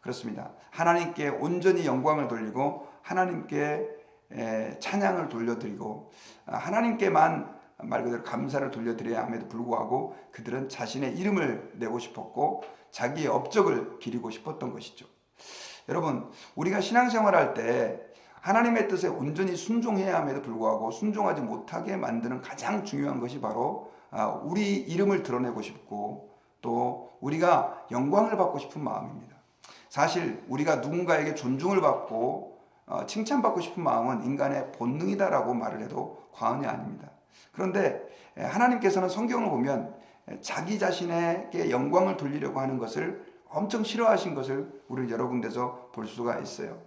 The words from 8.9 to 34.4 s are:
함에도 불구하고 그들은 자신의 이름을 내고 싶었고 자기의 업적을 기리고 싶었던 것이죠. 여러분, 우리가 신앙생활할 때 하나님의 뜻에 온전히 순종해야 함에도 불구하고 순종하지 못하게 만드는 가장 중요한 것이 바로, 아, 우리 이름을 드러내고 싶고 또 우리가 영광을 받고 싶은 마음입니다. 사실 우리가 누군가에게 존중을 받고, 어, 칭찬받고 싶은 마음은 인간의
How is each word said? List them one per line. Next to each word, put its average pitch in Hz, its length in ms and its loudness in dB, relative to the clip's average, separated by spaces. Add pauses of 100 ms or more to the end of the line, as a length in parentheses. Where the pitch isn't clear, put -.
함에도 113 240 -6
불구하고 117 680 -2 (140)
그들은 123 380 -6
자신의 131 500 -4
이름을 170 560 0
내고 113 240 -4
싶었고 - 640 -4 (280)
자기의 139 380 -2
업적을 135 720 2
기리고 117 320 -6
싶었던 131 420 -8
것이죠. - 340 -14 (800)
여러분, 151 420 -2 (240)
우리가 185 260 0
신앙생활할 220 720 4
때 117 460 0 (400)
하나님의 226 480 4
뜻에 180 200 2
온전히 160 480 -2
순종해야 208 640 0
함에도 143 240 -2
불구하고 110 480 0
순종하지 196 500 0
못하게 147 560 -4
만드는 123 460 -2
가장 - 420 -4
중요한 139 360 -2
것이 123 200 -6
바로, 113 500 -2 (200)
아, 107 160 0
우리 202 500 0
이름을 185 460 2
드러내고 123 400 -2
싶고 - 720 -10 (260)
또 123 600 -2
우리가 160 680 4
영광을 190 460 4
받고 170 220 2
싶은 151 260 -8
마음입니다. - 500 -6 (540)
사실 151 600 0
우리가 147 280 2
누군가에게 156 580 2
존중을 151 460 2
받고, - 760 0 (280)
어, - 200 -4
칭찬받고 220 540 2
싶은 170 220 -6
마음은 120 420 2
인간의 139 480 0